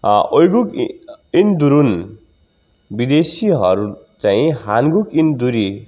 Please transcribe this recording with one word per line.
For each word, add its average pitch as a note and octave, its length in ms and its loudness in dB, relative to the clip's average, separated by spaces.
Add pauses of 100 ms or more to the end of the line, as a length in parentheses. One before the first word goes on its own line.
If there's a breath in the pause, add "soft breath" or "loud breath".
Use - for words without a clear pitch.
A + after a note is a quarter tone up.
अ, G#2 280 2
ओइगुक F#3 420 2
इ-, - 240 -6 (360)
इन्दुरुन, C#3+ 840 0 (720)
विदेशीहरू A#2+ 1040 0 (240)
चाहिँ A2+ 320 2
हानगुक C#3 640 0
इन्दुरी B2 560 0 (180)